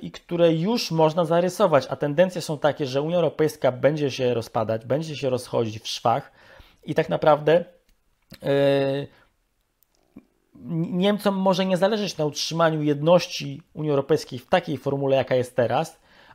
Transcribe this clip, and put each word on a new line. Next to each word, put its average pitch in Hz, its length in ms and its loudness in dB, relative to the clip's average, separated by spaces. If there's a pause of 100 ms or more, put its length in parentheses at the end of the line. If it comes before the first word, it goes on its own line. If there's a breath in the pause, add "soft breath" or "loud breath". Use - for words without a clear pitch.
i 175 80 -10
które 170 420 0
już 196 380 -2
można 160 340 2
zarysować, 170 680 2
a 139 60 -6
tendencje 165 440 0
są 151 180 -6
takie, 147 280 0
że 135 160 -2
Unia 170 140 -2
Europejska 151 560 0
będzie 135 380 0
się 123 240 0
rozpadać, 113 520 -4
będzie 151 300 -4
się 131 140 -2
rozchodzić 117 520 -4
w - 60 -12
szwach - 440 -2 (520 soft breath)
i 151 100 -6
tak 156 140 0
naprawdę, 156 560 2 (800)
e, 139 640 2 (1800 soft breath)
Niemcom 196 440 0
może 190 320 0
nie 185 100 0
zależeć 196 400 0
na 151 80 -2
utrzymaniu 160 580 0
jedności 147 800 0 (120)
Unii 151 160 -4
Europejskiej 139 480 0
w - 80 -18
takiej 170 320 0
formule, 139 380 0
jaka 131 180 0
jest 123 220 -2
teraz, 123 440 -2 (340 soft breath)